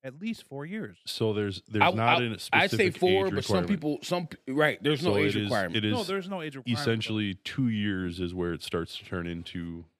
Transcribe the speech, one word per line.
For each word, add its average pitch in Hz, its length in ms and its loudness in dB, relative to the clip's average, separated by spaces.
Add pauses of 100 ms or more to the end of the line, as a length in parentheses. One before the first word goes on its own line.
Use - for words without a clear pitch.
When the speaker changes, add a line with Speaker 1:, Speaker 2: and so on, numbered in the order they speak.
Speaker 1:
at 135 160 -12
least 220 260 -6
four 139 200 -10
years. 170 400 -10
Speaker 2:
So 110 260 0
there's, 101 340 0
there's 107 160 0
Speaker 3:
I, 170 80 6
Speaker 2:
not 123 320 2
Speaker 3:
I, - 40 0
Speaker 2:
a 117 40 -2 (220)
Speaker 3:
I 160 140 6
say 185 240 2
Speaker 2:
specific - 80 -10
Speaker 3:
four, 190 280 4
Speaker 2:
age 185 80 -2
Speaker 3:
but - 100 -2
some 202 180 2
Speaker 2:
requirement. 175 60 -2
Speaker 3:
people, 151 340 0
some 180 260 -2
p-, - 240 -10
right, 143 300 4
there's 143 200 2
no 165 120 2
Speaker 2:
So 101 40 4
Speaker 3:
age 101 160 2
Speaker 2:
it 107 60 2
is, 104 40 0
Speaker 3:
requirement. 98 320 0
Speaker 2:
it 107 100 2
is 107 60 2
Speaker 1:
No, 233 120 0
there's 190 240 -4
no 190 140 -6
age 151 140 -8
requirement, 120 240 0
Speaker 2:
essentially 110 640 0
two - 260 0
years 95 520 0
is 87 140 -2
where 87 180 -2
it 80 100 -6
starts - 360 -4
to - 60 -14
turn 87 220 -6
into 85 600 -8 (140)